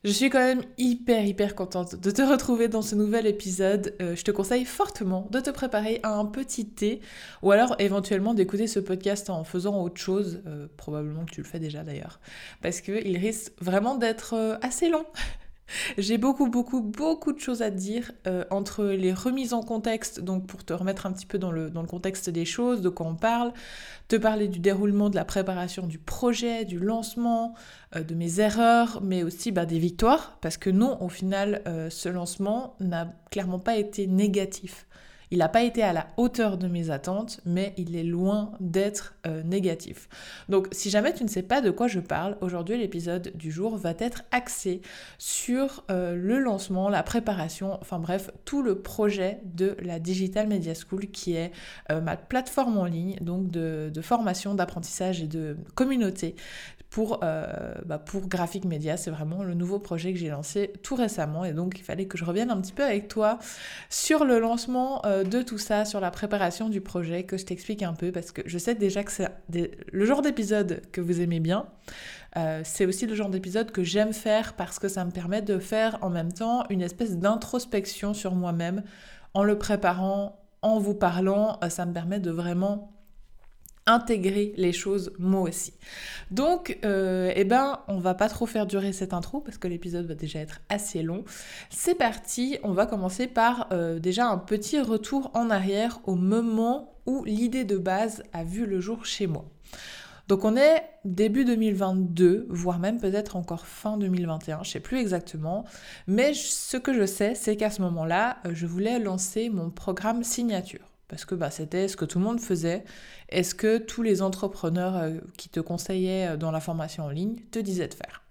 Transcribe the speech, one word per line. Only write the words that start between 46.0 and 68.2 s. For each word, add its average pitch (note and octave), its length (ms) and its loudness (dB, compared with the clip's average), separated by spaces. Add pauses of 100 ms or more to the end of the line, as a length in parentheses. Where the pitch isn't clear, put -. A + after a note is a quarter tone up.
le G3 240 2
lancement, G3 500 0
la G3 140 2
préparation, F#3+ 800 -2
enfin - 180 -8
bref, F3 320 -2 (140)
tout C#4+ 180 0
le G3 180 2
projet G3+ 640 0
de F#3 380 0
la E3+ 160 -4
Digital F#3+ 480 0
Media E3+ 280 0
School, G3 340 -6
qui F3 260 -4
est, E3 160 -2 (400)
euh, D#3 100 2
ma E3 160 -2
plateforme B3+ 600 0
en F3+ 60 2
ligne, F3 360 -2
donc F3+ 300 -2
de, D#3+ 420 -2
de D#3 100 -6
formation, G3 520 0
d'apprentissage F3+ 680 -2
et D#3+ 60 -4
de D#3 300 -6 (180)
communauté G#3+ 600 0 (540)
pour, A3 340 -2
euh, D#3+ 500 -4 (120)
bah, D3+ 120 -6
pour F#3+ 300 -8
Graphic F#3+ 380 -2
Media. D#3 300 -2
C'est D#3+ 140 -6
vraiment D#3+ 320 -4
le F3+ 120 -4
nouveau F3+ 260 -2
projet F3 320 -4
que F3+ 60 -2
j'ai E3 100 -4
lancé G3 460 -4 (100)
tout C4+ 100 -4
récemment F3+ 500 0
et E3+ 80 -2
donc F3+ 280 -2
il - 20 -20
fallait F#3+ 240 -4
que F#3+ 100 -8
je E3+ 80 -4
revienne G#3+ 280 0
un F#3+ 80 0
petit F#3+ 120 -6
peu C#4 120 0
avec G#3 240 0
toi G#3+ 320 2 (500)
sur D#4 340 4
le B3 140 8
lancement, B3+ 640 0
euh, G3 200 4
de A3+ 180 2
tout A#3 160 -6
ça, G#3 260 2
sur G#3 140 -4
la F3+ 140 0
préparation G3+ 560 0
du G3+ 120 0
projet, F3 440 -4
que F#3+ 120 -4
je F#3+ 100 -6
t'explique G3+ 360 -6
un E3+ 120 -2
peu F3 180 -2
parce F3 180 -6